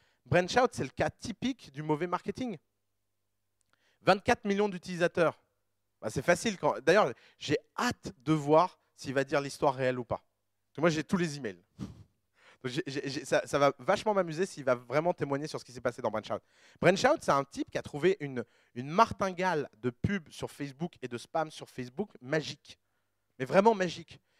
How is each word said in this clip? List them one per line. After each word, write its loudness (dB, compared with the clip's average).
Branchout, 2
c'est -6
le -6
cas -2
typique -8
du -12
mauvais -2
marketing. -6
Vingt-quatre 2
millions 2
d'utilisateurs. 0
Bah, -6
c'est -6
facile. 2
Quand, -2
d'ailleurs, 4
j'ai -2
hâte -4
de 2
voir 4
s'il -10
va 2
dire -2
l'histoire -2
réelle 0
ou -6
pas. -6
Parce -20
que -6
moi, 4
j'ai -2
tous -2
les -2
emails. -10
Donc, -14
j'ai, -4
j'ai, -6
j'ai, -8
ça, 0
ça 0
va 6
vachement 0
m'amuser -2
s'il -12
va 2
vraiment -2
témoigner -4
sur -8
ce -20
qui -20
s'est -14
passé -2
dans 0
Branchout. -4
Branchout, 4
c'est 0
un 4
type -8
qui -4
a -6
trouvé 0
une, -6
une -8
martingale 0
de -4
pub -8
sur -10
Facebook -10
et -8
de -8
spam -4
sur -18
Facebook -8
magique. -6
Mais -4
vraiment 6
magique. -6